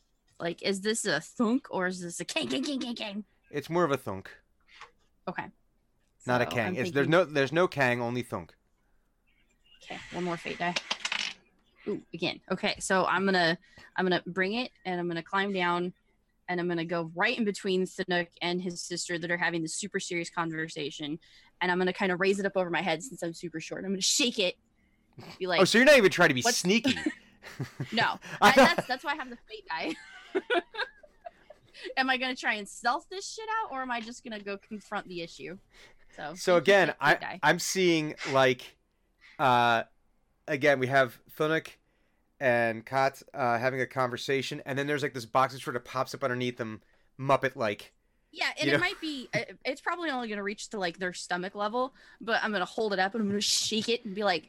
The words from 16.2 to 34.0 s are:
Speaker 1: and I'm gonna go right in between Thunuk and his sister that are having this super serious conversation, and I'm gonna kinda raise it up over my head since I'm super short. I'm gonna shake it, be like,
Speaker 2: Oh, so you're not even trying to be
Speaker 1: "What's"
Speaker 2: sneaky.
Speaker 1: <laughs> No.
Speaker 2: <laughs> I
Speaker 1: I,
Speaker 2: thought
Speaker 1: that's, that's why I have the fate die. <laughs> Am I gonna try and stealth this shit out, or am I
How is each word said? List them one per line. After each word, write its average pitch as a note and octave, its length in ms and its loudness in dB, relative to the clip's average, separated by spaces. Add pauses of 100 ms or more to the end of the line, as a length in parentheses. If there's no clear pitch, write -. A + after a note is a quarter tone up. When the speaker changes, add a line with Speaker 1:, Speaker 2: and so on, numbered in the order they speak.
Speaker 1:
and F3 120 -2
I'm F3 80 0
gonna E3+ 160 -2
go E3+ 300 -4
right G#3+ 220 0
in A#3 80 0
between F#3+ 420 0
Thunuk F3 420 -2 (140)
and F3 180 -2
his F3 220 -8
sister F3 360 -6
that E3+ 120 -4
are F3 80 0
having E3+ 240 0
this D#3+ 120 -6
super G3 240 -4
serious E3+ 320 -4
conversation, D#3+ 880 -4 (440)
and F3+ 100 2
I'm F3+ 60 2
gonna F#3 160 2
kinda F#3 220 0
raise G3 220 2
it G3 80 -2
up G3 100 -2
over F#3 140 0
my D#3+ 120 0
head E3+ 200 -2
since - 200 -12
I'm E3+ 100 -4
super E3 280 -10
short. - 240 -10
I'm F#3+ 80 -2
gonna F#3+ 100 -4
shake - 360 2
it, F#3 180 0 (840)
be F#3 80 -6
like, F3+ 160 4
Speaker 2:
Oh, - 20 10
so G#3 140 4
you're C4 80 8
not D4 100 10
even F#3+ 140 8
trying E3+ 180 6
to C#3 60 4
be B2 80 0
Speaker 1:
"What's" A#3 160 2
Speaker 2:
sneaky. A3+ 440 2
Speaker 1:
<laughs> - 40 -2 (880)
No. G3+ 260 0 (100)
Speaker 2:
<laughs> - 140 -4
I - 60 10
Speaker 1:
I, - 40 8
Speaker 2:
thought E4 240 8
Speaker 1:
that's, - 120 -4
that's B3+ 160 -4
why C#4+ 80 -2
I G#3+ 40 -2
have B3+ 140 -10
the A#3+ 80 -14 (100)
fate - 220 -16
die. F#3 240 -4 (400)
<laughs> F#4 280 0 (1300)
Am C4 140 2
I B3+ 80 2
gonna B3+ 180 -2
try B3+ 180 -2
and G#3 140 -8
stealth B3+ 420 -2
this F#4+ 220 -10
shit A4 140 -10 (160)
out, - 100 -8
or C4+ 80 -6
am B3+ 100 -6
I A#3 120 -4